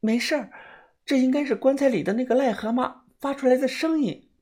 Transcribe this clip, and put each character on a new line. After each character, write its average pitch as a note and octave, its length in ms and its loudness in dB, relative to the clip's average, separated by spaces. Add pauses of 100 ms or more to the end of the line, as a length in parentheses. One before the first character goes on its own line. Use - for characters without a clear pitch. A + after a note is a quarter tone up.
没 A3 180 0
事 C#4 160 -2
儿， B3+ 160 -4 (540)
这 C#4+ 160 0
应 B3+ 100 4
该 C#4+ 140 0
是 C#4 100 -2
棺 C4+ 220 2
材 C#4 120 2
里 G#3 140 0
的 F#3+ 120 -2
那 B3 100 -2
个 A#3+ 100 -2
癞 C4 180 2
蛤 G#3+ 180 -6
蟆 B3 320 -4 (180)
发 C#4 120 -4
出 C#4 140 -2
来 B3+ 100 6
的 C4 120 0
声 D#4+ 320 0
音。 - 420 -4